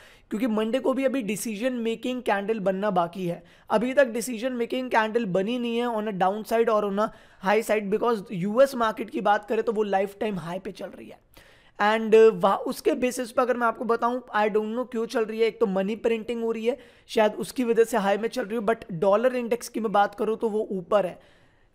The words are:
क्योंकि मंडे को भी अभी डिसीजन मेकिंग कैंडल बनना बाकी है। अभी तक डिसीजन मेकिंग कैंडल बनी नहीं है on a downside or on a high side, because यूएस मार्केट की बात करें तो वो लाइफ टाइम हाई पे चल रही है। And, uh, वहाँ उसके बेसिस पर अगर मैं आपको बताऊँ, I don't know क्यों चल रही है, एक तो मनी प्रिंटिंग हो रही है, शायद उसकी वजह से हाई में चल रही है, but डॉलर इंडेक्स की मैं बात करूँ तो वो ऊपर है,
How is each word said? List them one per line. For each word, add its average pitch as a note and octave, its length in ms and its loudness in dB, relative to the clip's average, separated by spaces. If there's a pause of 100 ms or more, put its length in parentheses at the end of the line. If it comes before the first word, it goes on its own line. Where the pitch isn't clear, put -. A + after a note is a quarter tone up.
(300)
क्योंकि A3 180 -2
मंडे A3 320 0
को C4 140 0
भी C4+ 120 -2
अभी C4+ 160 0
डिसीजन A3 520 -4
मेकिंग A#3 480 -4
कैंडल G#3+ 380 -2
बनना F#3+ 320 -2
बाकी F3+ 360 -2
है। E3+ 160 -6 (260)
अभी A#3+ 240 0
तक C4+ 140 4
डिसीजन A#3 460 -6
मेकिंग B3 380 -4
कैंडल A3 340 0
बनी G3 340 -2
नहीं A#3 180 -4
है A#3+ 80 -2
on A3 260 -4
a G3 120 -6
downside A3 500 0
or G#3 100 2
on G3+ 160 -2
a A3 80 2 (380)
high G#3 240 4
side, G#3 240 0
because A3 280 0 (100)
यूएस A3 440 2
मार्केट A3+ 340 -2
की - 120 -6
बात G#3 280 2
करें A3 140 0
तो A#3 80 0
वो G#3+ 120 0
लाइफ G3 360 0
टाइम G#3+ 200 -4
हाई E3+ 200 -8
पे G3 120 -12
चल F#3+ 180 -12
रही - 200 -18
है। - 100 -20 (600)
And, A3 360 4
uh, A3 140 12 (140)
वहाँ A3 140 4
उसके - 380 -2
बेसिस B3 360 -2
पर C4+ 100 0
अगर B3 160 0
मैं A#3+ 100 0
आपको A3+ 180 -2
बताऊँ, A#3 360 0 (140)
I G#3 140 4
don't G#3+ 260 -2
know B3 160 -4
क्यों A3+ 140 -2
चल A3+ 200 -2
रही A3 140 -8
है, A3+ 80 4
एक A3 120 -4
तो A#3 60 4
मनी F#3+ 300 0
प्रिंटिंग A3+ 480 -4
हो A3+ 80 -2
रही A3 140 -6
है, B3 120 0 (300)
शायद G#3+ 260 2
उसकी A3+ 300 -4
वजह A3+ 200 4
से A3+ 140 0
हाई G3+ 200 2
में A3 120 -4
चल A#3+ 160 -6
रही G#3+ 140 -4
है, G#3 60 -6
but A3+ 260 -2
डॉलर G#3 440 2
इंडेक्स A#3 340 -4
की - 100 -6
मैं G#3+ 120 -2
बात G3+ 240 2
करूँ G#3+ 220 -2
तो A#3 120 -2
वो G#3+ 220 -2
ऊपर F#3+ 340 0
है, E3+ 140 -10 (560)